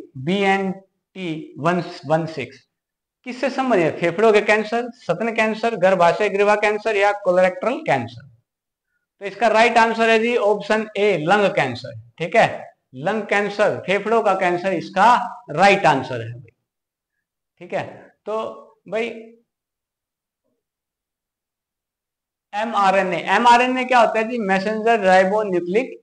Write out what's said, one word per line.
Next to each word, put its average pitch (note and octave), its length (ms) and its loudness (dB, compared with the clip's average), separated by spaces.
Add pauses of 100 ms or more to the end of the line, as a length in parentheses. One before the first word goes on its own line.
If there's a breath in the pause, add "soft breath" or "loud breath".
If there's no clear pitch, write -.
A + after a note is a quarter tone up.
(200)
बीएनटी F#3+ 1400 -4
वन E3+ 240 -2 (240)
वन D#3+ 200 0
सिक्स, C3 300 -10 (680)
किससे B3+ 240 -4
संबंधित B3 360 0
है? C#3+ 140 -4
फेफड़ों G3+ 340 2
के G#3 100 4
कैंसर, A3 520 -2
स्तन A3 400 -4
कैंसर, A3 420 -2
गर्भाशय F3+ 520 2
ग्रीवा G3+ 280 2
कैंसर G#3+ 380 -2
या G3+ 160 4 (100)
कोलोरेक्टल F#3 600 0
कैंसर? B2+ 440 -4 (920)
तो G3 40 -12
इसका G3+ 240 -2
right A#3 280 4
answer A3+ 320 2
है A3+ 100 4
जी A#3+ 180 0
option G#3+ 500 0 (100)
ए, G3+ 220 2
lung G3 320 2
cancer। B2 500 -6 (180)
ठीक F3+ 160 -6
है, - 400 0 (200)
Lung G3 300 -4
cancer, G3+ 600 -2
फेफड़ों G3+ 380 0
का G3+ 120 2
cancer F#3 380 -2
इसका F#3 400 2 (380)
right F#3 340 4
answer C3+ 360 0
है A2+ 120 -12
भाई। - 180 -20 (1080)
ठीक F3+ 120 -14
है, E3 100 -4 (420)
तो - 640 -10
भाई A3+ 180 -4 (3500)
एमआरएनए, G3 640 0 (120)
एमआरएनए A#3+ 560 4
क्या B3 140 2
होता A3 200 2
है A3+ 80 -2
जी? B3 120 -6
messenger G#3+ 640 0
ribonucleic F#3+ 880 2 (140)